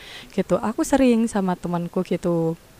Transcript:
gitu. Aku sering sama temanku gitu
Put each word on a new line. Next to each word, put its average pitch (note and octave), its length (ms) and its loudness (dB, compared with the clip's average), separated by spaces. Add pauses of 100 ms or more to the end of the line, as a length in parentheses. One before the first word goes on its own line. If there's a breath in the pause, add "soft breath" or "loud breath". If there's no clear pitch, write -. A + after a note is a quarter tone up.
(380 loud breath)
gitu. F#3 240 0
Aku C4 240 -2
sering B3 400 4
sama F#3+ 320 -2
temanku F3 480 -4
gitu E3+ 480 0 (260 loud breath)